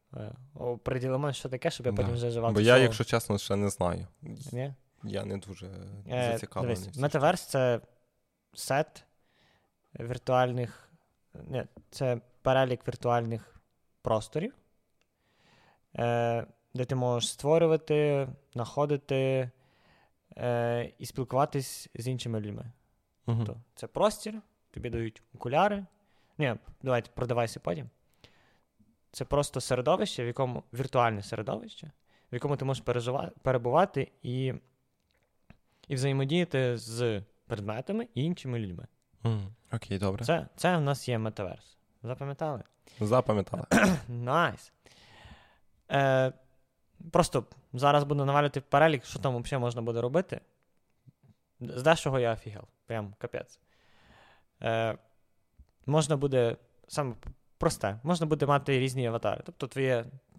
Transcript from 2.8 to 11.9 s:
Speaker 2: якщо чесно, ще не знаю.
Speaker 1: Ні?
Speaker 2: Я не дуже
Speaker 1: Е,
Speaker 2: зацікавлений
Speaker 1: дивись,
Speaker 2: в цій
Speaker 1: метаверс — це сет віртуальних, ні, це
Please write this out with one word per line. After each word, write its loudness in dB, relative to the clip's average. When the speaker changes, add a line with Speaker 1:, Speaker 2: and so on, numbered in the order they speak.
Speaker 2:
якщо 2
чесно, 0
ще -2
не 2
знаю. -2
Speaker 1:
Ні? -6
Speaker 2:
Я -6
не -6
дуже -14
Speaker 1:
Е, 0
Speaker 2:
зацікавлений -4
Speaker 1:
дивись, -8
Speaker 2:
в -16
цій -6
Speaker 1:
метаверс — 2
це 2
сет -2
віртуальних, 0
ні, -4
це -2